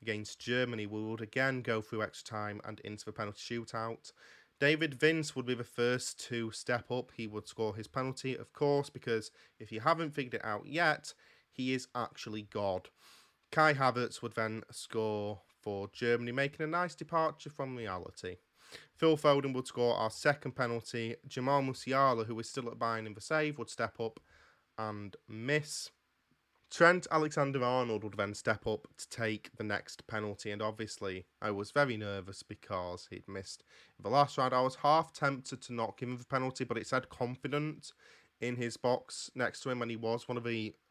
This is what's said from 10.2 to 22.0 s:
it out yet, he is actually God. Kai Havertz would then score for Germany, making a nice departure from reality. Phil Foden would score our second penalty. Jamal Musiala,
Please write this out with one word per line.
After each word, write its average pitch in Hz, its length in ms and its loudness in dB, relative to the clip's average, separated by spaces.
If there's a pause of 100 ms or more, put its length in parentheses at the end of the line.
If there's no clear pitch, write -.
it - 100 -4
out 107 200 -4
yet, 156 480 0 (380)
he 131 220 0
is 127 200 -2
actually 110 500 -6
God. 101 460 -2 (600)
Kai 156 240 8
Havertz 123 460 2
would 117 120 -6
then 110 380 -2
score 107 680 -2 (200)
for 101 300 -4
Germany, 120 400 2
making 139 320 -2
a 151 40 -2
nice 170 280 0
departure 160 540 0
from 131 260 -6
reality. 92 600 -6 (560)
Phil 160 240 6
Foden 143 360 6
would 127 140 -2
score 120 280 4
our 110 160 2
second 143 420 2
penalty. 117 600 -2 (120)
Jamal 135 340 4
Musiala, 131 640 2